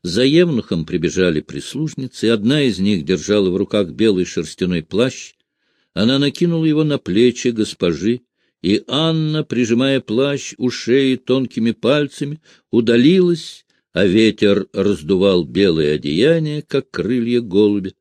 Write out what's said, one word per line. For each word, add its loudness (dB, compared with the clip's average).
За 0
евнухом 0
прибежали 0
прислужницы, -8
одна 0
из -2
них 0
держала 0
в -2
руках -2
белый 0
шерстяной -4
плащ. -4
Она 0
накинула 0
его 0
на -2
плечи 2
госпожи, -2
и 0
Анна, -2
прижимая 0
плащ -4
у -2
шеи 0
тонкими -2
пальцами, -2
удалилась, 2
а 2
ветер 2
раздувал 2
белое 0
одеяние, 0
как -6
крылья -2
голубя. 0